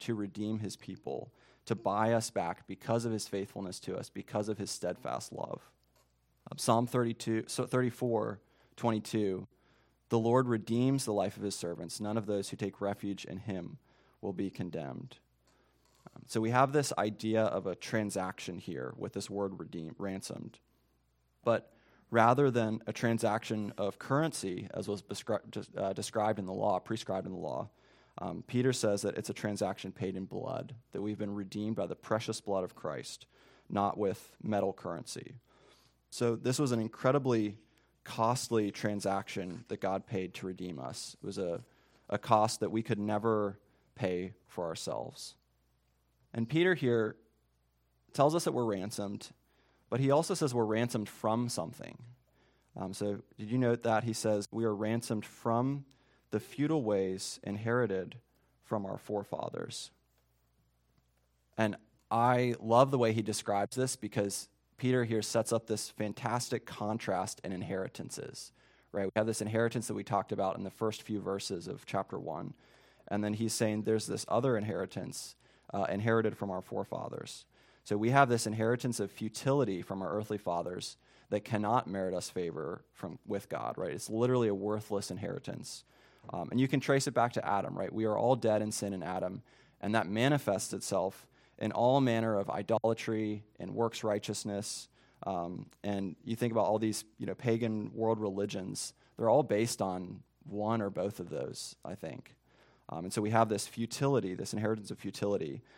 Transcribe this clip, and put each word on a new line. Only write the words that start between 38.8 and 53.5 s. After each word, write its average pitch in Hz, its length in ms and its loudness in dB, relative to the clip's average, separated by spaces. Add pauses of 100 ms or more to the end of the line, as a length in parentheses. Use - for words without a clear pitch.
that 104 100 -6
God 98 260 -2
paid 92 300 -4
to - 100 -8
redeem 90 320 -6
us. 65 420 -10
It - 60 -12
was 98 140 -6
a, 87 240 -2 (440)
a 101 120 0
cost 110 400 6
that 98 100 0
we 110 140 0
could 107 160 -2
never 104 580 2 (380)
pay 92 380 -2 (120)
for 90 200 -6
ourselves. - 680 -8 (1000)
And 117 120 0
Peter 170 280 4
here 117 400 2 (960)
tells 147 220 6
us 170 80 0
that 165 80 2
we're 123 120 2
ransomed, 104 640 -2 (600)
but 120 100 0
he 135 120 4
also 160 220 4
says 151 200 2
we're 117 120 4
ransomed 110 440 2
from 117 400 0
something. - 480 -6 (800)
Um, 95 180 -6
so 101 280 -4 (180)
did 107 100 -8
you 123 80 0